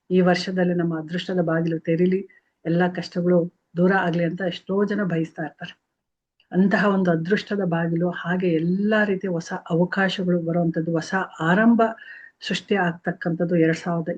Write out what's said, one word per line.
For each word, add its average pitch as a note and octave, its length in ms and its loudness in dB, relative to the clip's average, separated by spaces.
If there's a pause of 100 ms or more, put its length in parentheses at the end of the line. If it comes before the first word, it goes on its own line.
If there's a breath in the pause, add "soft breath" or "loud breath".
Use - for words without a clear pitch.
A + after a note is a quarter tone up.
(120)
ಈ F#3 100 4
ವರ್ಷದಲ್ಲಿ F3+ 520 2
ನಮ್ಮ E3+ 260 0
ಅದೃಷ್ಟದ F3 420 -4
ಬಾಗಿಲು E3 380 0
ತೆರೀಲಿ, F3+ 480 0 (380 soft breath)
ಎಲ್ಲಾ E3+ 220 2
ಕಷ್ಟಗಳು F3+ 680 0 (240)
ದೂರ F3+ 140 4
ಆಗ್ಲಿ F3 320 0
ಅಂತ F3 180 -4
ಎಷ್ಟೋ F#3+ 440 -2
ಜನ G3+ 180 -2
ಬಯಸ್ತಾ E3 400 -4
ಇರ್ತಾರೆ. - 360 -14 (720)
ಅಂತಹ F#3+ 340 4
ಒಂದು F#3+ 260 2
ಅದೃಷ್ಟದ F#3+ 540 -2
ಬಾಗಿಲು, E3+ 440 0
ಹಾಗೆ F3 440 -2
ಎಲ್ಲಾ G3 500 0
ರೀತಿಯ G3 260 -2
ಹೊಸ E3+ 240 -6 (160)
ಅವಕಾಶಗಳು F3+ 720 0
ಬರುವಂತದ್ದು, E3+ 500 -2
ಹೊಸ D#3+ 220 -4 (260)
ಆರಂಭ G#3+ 420 4 (680 loud breath)
ಸೃಷ್ಟಿ - 280 -4
ಆಗ್ತಕ್ಕಂಥದ್ದು F3 800 -2
ಎರಡ್ E3 220 4
ಸಾವಿರದ E3+ 400 -4